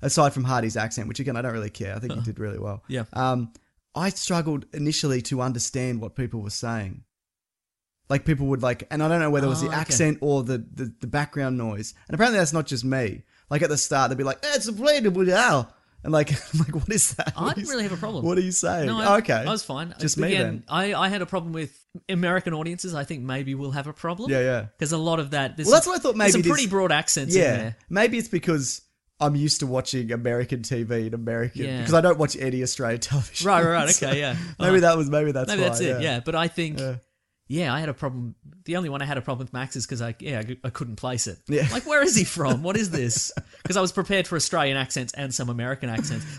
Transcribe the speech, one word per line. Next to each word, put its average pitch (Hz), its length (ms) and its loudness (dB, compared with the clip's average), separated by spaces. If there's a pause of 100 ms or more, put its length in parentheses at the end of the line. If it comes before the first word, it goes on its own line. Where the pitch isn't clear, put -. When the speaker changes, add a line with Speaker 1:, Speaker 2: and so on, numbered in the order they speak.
Speaker 1:
aside 143 300 4
from 131 100 -2
Hardy's 117 340 0
accent, 110 300 -4
which, 107 120 -8
again, 131 160 -4
I 117 60 -4
don't 123 120 -4
really 107 180 -6
care. 98 240 -8
I 107 40 -8
think 120 120 -6
he - 80 -6
Speaker 2:
Uh-huh. 113 60 -4
Speaker 1:
did 107 120 -6
really 101 220 -6
well. 101 280 -8
Speaker 2:
Yeah. 123 260 -6
Speaker 1:
Um, 127 400 -2 (420)
I 185 140 0
struggled 165 600 -2
initially 143 520 0
to 127 180 -2
understand 127 580 -2
what 117 160 -10
people 120 280 -4
were 101 80 -8
saying. 110 540 -6 (1040)
Like, 139 160 0
people 143 220 2
would, 135 140 0
like, 123 300 -2
and 151 100 -2
I 156 60 2
don't 170 140 4
know 151 80 2
whether 143 180 2
it - 20 2
was 131 140 0
Speaker 2:
Oh, 135 40 -2
Speaker 1:
the - 40 -2
Speaker 2:
okay. 135 80 -2
Speaker 1:
accent 156 400 2
or 143 240 2
the, 123 140 -2 (160)
the, 123 260 -8
the 135 80 -8
background 139 500 -2
noise. 110 360 -6 (140)
And - 80 -4
apparently 220 240 4
that's 160 120 2
not 160 160 0
just 123 160 -4
me. 131 400 -2 (260)
Like, 147 120 2
at 165 80 2
the 147 80 2
start, 135 320 2
they'd 127 80 -2
be 131 80 -2
like, 135 160 -2
"That's 285 260 0
a 226 60 -4
plane 214 400 4
with 185 160 4
Al." 180 440 4 (300)
And, - 80 -2
like, 151 200 4
<laughs> - 220 -2
I'm 156 60 2
like, 151 160 0
"What 156 140 -2
is - 260 2
that? - 220 -2
Speaker 2:
I 165 60 -4
Speaker 1:
What 247 120 -2
Speaker 2:
didn't 202 100 -6
Speaker 1:
is, - 40 -8
Speaker 2:
really 247 140 -4
have 202 100 -4
a 170 40 -6
problem. 190 280 -4
Speaker 1:
what 180 120 2
are 180 40 4
you 185 100 -2
saying?" 170 360 0
Speaker 2:
No, 226 100 0
I, 202 220 4
Speaker 1:
Okay. 220 140 0
Speaker 2:
I 117 160 0
was 220 140 -2
fine. 165 360 -8
Speaker 1:
Just 151 180 0
Speaker 2:
Again, 165 120 0
Speaker 1:
me 196 80 2
then. - 300 -2
Speaker 2:
I, 190 260 -2
I 175 140 2
had 196 140 -2
a 180 40 -2
problem 170 280 -4
with 160 200 -6 (360)
American 180 440 0
audiences. 170 400 -6
I 143 120 -4
think 143 180 -8
maybe 135 320 -4
we'll 135 160 -6
have 143 160 -4
a 151 60 -10
problem. 175 360 -6
Speaker 1:
Yeah, 135 120 2
yeah. 123 240 0 (120)
Speaker 2:
'Cause 156 140 -2
a 165 60 0
lot 160 240 2
of 143 100 -6
that, 139 240 -2
there's 156 120 -2
Speaker 1:
Well, 240 80 10
that's 320 100 6
Speaker 2:
some, 349 60 0
Speaker 1:
why 370 40 0
I 349 40 -2
thought 247 180 0
Speaker 2:
there's 202 160 6
Speaker 1:
maybe 180 100 4
Speaker 2:
some 175 80 4
pretty 277 140 2
Speaker 1:
this 185 60 0
Speaker 2:
broad 190 200 2
accents 151 420 2
Speaker 1:
yeah. 160 200 6
Speaker 2:
in 101 60 0
there. 113 160 -6 (140)
Speaker 1:
Maybe 226 280 2
it's 226 120 -4
because 156 520 0 (400)
I'm 147 160 2
used 147 240 2
to 143 60 -2
watching 127 440 -2
American 120 520 -2
T 120 200 -2
V 113 220 -2
and 113 80 -4
American, 117 500 -4
Speaker 2:
Yeah. 131 160 -4
Speaker 1:
because 123 140 2
I 165 80 8
don't 175 160 6
watch 151 200 2
any 127 240 -2
Australian 120 400 -2
<laughs> - 80 -6
television. 143 380 0
Speaker 2:
Right, 180 160 6
right, 165 80 4 (140)
right, 151 40 2
Speaker 1:
So 156 200 2
Speaker 2:
okay, 139 100 2
yeah. 139 140 -2 (260)
Speaker 1:
maybe 180 120 4
Speaker 2:
Uh-huh. 190 100 8
Speaker 1:
that 170 160 8
was, 147 120 2
maybe 151 220 4
that's 131 160 0
Speaker 2:
Maybe 208 140 2
Speaker 1:
why, 135 80 4
Speaker 2:
that's 117 120 0
it, 123 60 2
Speaker 1:
yeah. 127 120 0
Speaker 2:
yeah. 131 220 0
But 156 140 -4
I 165 120 2
think, 160 320 -2
Speaker 1:
Yeah. 131 160 -4 (520)
Speaker 2:
yeah, 143 260 0
I 139 80 0
had 156 80 -2
a 143 40 -4
problem. 127 400 -6 (320)
The 165 120 -4
only 175 120 -2
one 139 120 -6
I 139 40 -2
had 143 120 -2
a 123 40 -2
problem 131 240 -6
with - 80 -14
Max 127 220 -8
is 127 100 -4
'cause 123 160 -6
I, 117 180 -4
yeah, 139 280 -6
I, 120 160 -10
I 123 80 -6
couldn't 117 240 -8
place 127 320 -4
it. 92 200 -10
Speaker 1:
Yeah. 143 240 2
Speaker 2:
Like, 247 160 -4
"Where 302 160 4
is 320 120 4
he 196 80 6
from? 131 400 0
What 185 140 0
is 214 140 0
Speaker 1:
<laughs> 156 80 0
Speaker 2:
this?" 120 320 0 (320)
'Cause 185 140 -2
I 190 40 4
was 180 100 2
prepared 190 360 0
for 175 80 -4
Australian 143 420 2
accents 127 360 -4
and 139 200 -6
some 123 160 -2
American 123 400 -4
accents, 113 360 -4 (140)